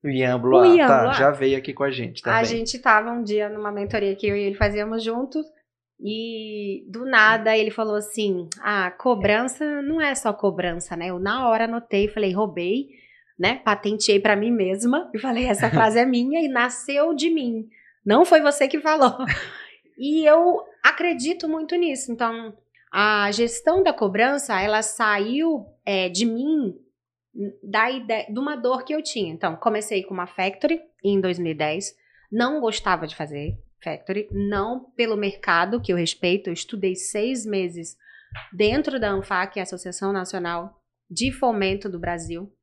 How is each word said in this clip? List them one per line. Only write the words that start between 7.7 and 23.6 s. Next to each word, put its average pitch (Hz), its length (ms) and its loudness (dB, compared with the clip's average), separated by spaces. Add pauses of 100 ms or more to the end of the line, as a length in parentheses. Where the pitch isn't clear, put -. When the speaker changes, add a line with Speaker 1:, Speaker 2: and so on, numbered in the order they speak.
Speaker 2:
falou 214 260 -4
assim, 202 520 -2 (120)
"Ah, 196 300 0
cobrança 233 760 0 (180)
não 311 180 -2
é 285 140 0
só 220 180 -2
cobrança, 180 640 -2
né?" 170 120 -8
Eu 180 100 -6
na 233 300 0
hora 226 160 4
anotei, 226 440 0
falei, 202 240 -2
"Roubei, 196 560 -2 (500)
né? 214 260 0
Patenteei 208 560 2
pra 208 160 4
mim 214 140 0
mesma." 240 640 0
E 220 40 -4
falei, 247 280 -2
"Essa 226 240 2
Speaker 1:
<laughs> 226 180 4
Speaker 2:
frase 220 100 4
é 240 60 6
minha 262 380 0
e 302 60 0
nasceu 277 680 0
de 302 160 0
mim. 240 360 -2 (380)
Não 233 200 8
foi 339 160 8
você 285 280 4
que 302 120 -2
falou." 302 380 4
<laughs> - 460 -8 (320)
E 302 320 2
eu 330 320 6 (220)
acredito 330 640 0
muito 320 280 -4
nisso. 285 340 -2
Então, 226 420 -4 (400)
a 208 380 2
gestão 233 500 0